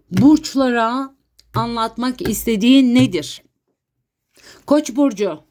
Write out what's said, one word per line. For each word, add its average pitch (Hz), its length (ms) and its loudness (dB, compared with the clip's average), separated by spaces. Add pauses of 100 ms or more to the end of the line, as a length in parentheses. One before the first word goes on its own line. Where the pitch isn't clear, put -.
(120)
burçlara 262 1040 0 (400)
anlatmak 233 640 -6
istediği 233 760 2
nedir? 185 480 -2 (1200)
Koç 285 300 0
burcu. 202 440 -2 (120)